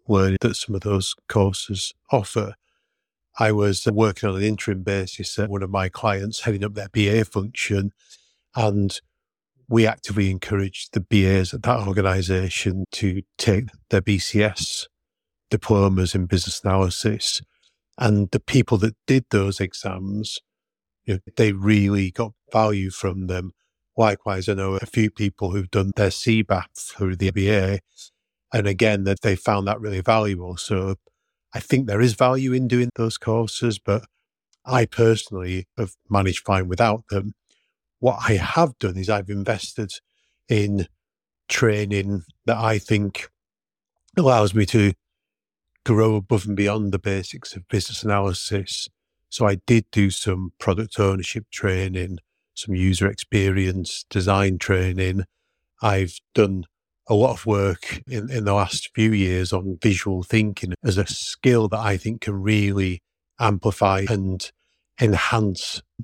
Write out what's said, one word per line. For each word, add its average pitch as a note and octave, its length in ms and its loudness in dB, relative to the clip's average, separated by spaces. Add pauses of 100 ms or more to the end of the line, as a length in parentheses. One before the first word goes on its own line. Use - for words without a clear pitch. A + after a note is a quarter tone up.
learning F#2+ 320 4
that - 160 0
some - 180 -8
of G2 60 -6
those G2 340 -2 (140)
courses G2 640 0 (180)
offer. G#2 440 -2 (840)
I A2 140 4
was, G2+ 340 0
uh, A2 60 2
working G#2 360 2
on F#2+ 80 -2
an F#2+ 60 -2
interim G2+ 400 -2
basis G2 560 -4
at G#2 120 -2
one G2 120 -4
of F#2+ 80 -6
my F#2+ 180 0
clients, G2+ 520 -4
heading G2+ 240 -2
up G#2 100 -6
their G2+ 140 -10
B G#2 200 2
A A2 160 4
function, G2+ 680 -2 (640)
and G2+ 440 0 (680)
we A2+ 180 6
actively G#2 440 -2
encouraged F#2+ 640 -6
the G#2 60 0
B F#2+ 260 4
As F#2+ 280 2
at G#2+ 80 -8
that A#2 240 0
organization F#2+ 1080 0
to F#2+ 300 -2 (160)
take G#2+ 300 2 (220)
their G2 100 4
B G2+ 180 0
C G#2 240 0
S - 460 -4 (600)
diplomas G2 640 2
in F#2 120 0
business F#2 380 -2
analysis. F#2+ 760 0 (580)
And G#2 320 2
the C3+ 100 0
people - 380 2
that G#2+ 180 0 (100)
did C3 240 2
those G2 300 0
exams, G2 800 -8 (640)
you G#2+ 100 -4
know, F#2+ 60 -4 (160)
they A2 160 4
really G2 580 4
got A2 220 -4 (200)
value G#2 380 2
from F#2 380 -4
them. F#2 240 -6 (440)
Likewise, G2+ 520 0
I G#2 60 0
know F#2+ 200 -2
a F#2+ 120 -4
few G#2+ 240 0
people G2+ 400 -4
who've F#2+ 200 -4
done G2 240 0
their G2+ 160 2
C A2+ 320 2
bap F#2 340 -2
through F#2 400 -6
the F#2+ 140 0
B G2 200 0
A, G2 280 2 (760)
and A2 140 0
again, G2 380 2
that G2 180 0
they G2 140 2
found G2 320 0
that A2 120 -4
really G#2 200 -4
valuable. F#2 560 0
So F#2+ 400 -4 (560)
I A2 80 -8
think C3+ 260 0
there G2+ 140 0
is A#2+ 140 4
value C3 380 2
in B2+ 160 0
doing A#2+ 260 0
those A2+ 240 -2
courses, A2+ 600 -2
but G2+ 260 -2 (600)
I B2 220 2
personally F#2+ 800 0 (100)
have G#2 180 -6 (140)
managed F#2+ 360 0
fine F#2+ 240 0
without A2 400 0
them. G2 260 -4 (640)
What A#2 300 0
I A2 60 4
have B2+ 440 0
done F#2+ 180 -4
is F#2+ 140 -4
I've G2+ 180 -2
invested G2+ 640 -6 (560)
in G2+ 380 0 (640)
training G2+ 760 0 (240)
that A#2 100 2
I A2 220 0
think G2+ 500 -2 (880)
allows A#2 380 4
me G#2+ 120 4
to G2+ 260 4 (920)
grow A2 300 4
above G#2 320 0
and G#2 100 -4
beyond G2+ 360 0
the G2 60 -2
basics - 580 -8
of F#2 120 -16
business - 340 -4
analysis. G2 880 -2 (400)
So - 180 0
I G2 100 2 (100)
did A#2 240 4
do G2+ 200 2
some F#2 480 -4
product G#2 420 -2
ownership G2 500 0
training, F#2 680 -4 (360)
some - 200 -6
user F#2 340 2
experience F#2+ 1000 -2
design F#2+ 500 2
training. F#2 640 0 (580)
I've G2 360 0 (160)
done G2 300 2 (420)
a A2+ 80 2
lot A#2+ 180 4
of - 140 -10
work G2 600 0
in, A#2+ 240 -8
in A#2+ 140 -4
the G2+ 100 2
last - 400 -2
few A2 180 4
years F#2 400 0
on F#2+ 300 -4
visual F#2+ 400 0
thinking G2+ 520 0 (100)
as G2 120 0
a F#2+ 100 0
skill - 600 2
that G#2+ 120 -4
I G#2 160 0
think A2 260 -6
can G2+ 180 -4
really G2 640 0 (360)
amplify G2 680 2
and F#2+ 420 -4 (500)
enhance G#2 800 0 (220)